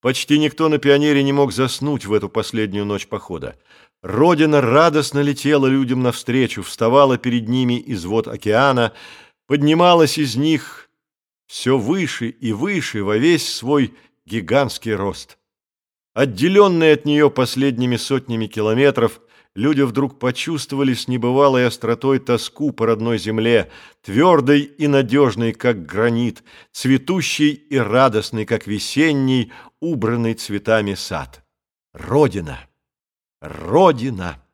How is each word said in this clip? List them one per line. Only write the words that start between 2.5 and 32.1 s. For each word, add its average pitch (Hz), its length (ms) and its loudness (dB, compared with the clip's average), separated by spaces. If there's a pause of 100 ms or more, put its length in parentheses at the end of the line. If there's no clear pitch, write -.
ночь 101 240 -6
похода. 82 500 -12 (420)
Родина 147 600 2
радостно 147 580 2
летела 143 480 0
людям 131 380 0
навстречу, 120 580 -2
вставала 127 560 2
перед 117 300 -4
ними 123 320 0
из 90 240 -8
вод 107 240 -2
океана, 120 640 2 (560)
поднималась 160 680 4
из 135 200 -4
них 151 520 -4 (600)
всё 131 300 -2
выше 127 500 -4
и 117 240 -6
выше 127 500 -4
во 104 140 0
весь 156 360 2
свой 135 400 -2 (320)
гигантский 113 680 -2
рост. 98 420 -6 (800)
Отделённые 160 760 4
от 151 120 0
неё 147 240 4
последними 127 680 -2
сотнями 117 500 -4
километров – 113 720 0 (360)
Люди 139 260 0
вдруг 135 380 -4
почувствовали 135 760 -4
с - 140 -8
небывалой 127 580 2
остротой 117 540 -2
тоску 131 500 -4
по - 160 -4
родной 113 320 -2
земле, 110 500 0 (360)
твёрдой 143 560 4
и 147 260 -6
надёжной, 127 680 2
как 110 320 -4
гранит, 117 600 -2 (260)
цветущей 147 800 0
и 139 260 -8
радостной, 110 720 0
как - 220 -4
весенний, 131 840 -2 (300)
убранный 117 540 -4
цветами 104 600 -2
сад. - 480 -10 (500)
Родина! 95 680 -2 (800)